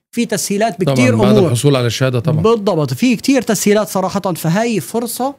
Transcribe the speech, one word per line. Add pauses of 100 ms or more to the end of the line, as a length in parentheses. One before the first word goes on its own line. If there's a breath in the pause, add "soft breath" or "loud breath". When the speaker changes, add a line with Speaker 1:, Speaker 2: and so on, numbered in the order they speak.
(120)
Speaker 1:
في
تسهيلات
بكتير
Speaker 2:
طبعًا،
بعد
Speaker 1:
أمور.
Speaker 2:
الحصول
على
الشهادة
طبعًا.
Speaker 1:
بالضبط،
في
كتير
تسهيلات
صراحة.
فهي
فرصة،